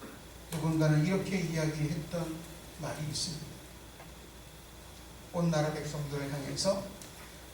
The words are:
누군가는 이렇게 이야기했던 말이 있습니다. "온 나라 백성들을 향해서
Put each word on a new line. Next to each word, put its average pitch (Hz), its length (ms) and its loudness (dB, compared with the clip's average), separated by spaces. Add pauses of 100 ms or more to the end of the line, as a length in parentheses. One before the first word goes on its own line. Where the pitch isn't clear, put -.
(560)
누군가는 156 500 8
이렇게 190 340 4
이야기했던 160 960 0 (460)
말이 147 260 -4
있습니다. - 380 -4 (1900)
"온 170 180 6
나라 151 220 6
백성들을 143 580 -2
향해서 147 520 2 (720)